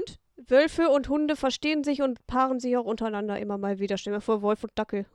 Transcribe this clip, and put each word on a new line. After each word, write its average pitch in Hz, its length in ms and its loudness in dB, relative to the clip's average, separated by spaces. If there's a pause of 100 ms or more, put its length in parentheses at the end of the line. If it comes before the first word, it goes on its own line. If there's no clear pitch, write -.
nicht, - 140 -12 (200)
„Und 247 120 -16
Wölfe 311 400 6
und 277 180 2
Hunde 302 280 0
verstehen 294 460 0
sich 285 200 0
und 254 240 -2
paaren 262 340 0
sich 247 160 0
auch 240 80 0
untereinander 214 540 -4
immer 202 180 -4
mal 196 220 -4
wieder.“ 196 180 -2
Stell 208 160 -6
dir 208 40 -2
mal 214 40 -6
vor, 214 220 0
Wolf 208 220 0
und 214 100 -12
Dackel. 208 400 -4